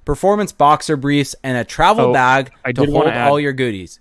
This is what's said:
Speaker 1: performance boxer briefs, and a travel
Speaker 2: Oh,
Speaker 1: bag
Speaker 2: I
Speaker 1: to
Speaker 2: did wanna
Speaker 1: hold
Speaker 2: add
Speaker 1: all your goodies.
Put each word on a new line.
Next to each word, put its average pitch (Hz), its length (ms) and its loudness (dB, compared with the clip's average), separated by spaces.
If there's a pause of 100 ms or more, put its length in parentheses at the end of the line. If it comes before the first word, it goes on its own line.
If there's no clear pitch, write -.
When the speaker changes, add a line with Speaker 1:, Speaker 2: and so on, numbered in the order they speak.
Speaker 1:
performance 190 480 -2
boxer 147 420 2
briefs, 143 480 -2
and 127 140 -4
a 113 80 -4
travel 175 420 0
Speaker 2:
Oh, 123 60 2
Speaker 1:
bag 131 380 2 (120)
Speaker 2:
I 127 80 -4
Speaker 1:
to 131 140 0
Speaker 2:
did 143 40 0
wanna 151 220 0
Speaker 1:
hold - 20 -2
Speaker 2:
add 120 160 -2
Speaker 1:
all 147 120 2
your 143 100 -2
goodies. 113 500 -6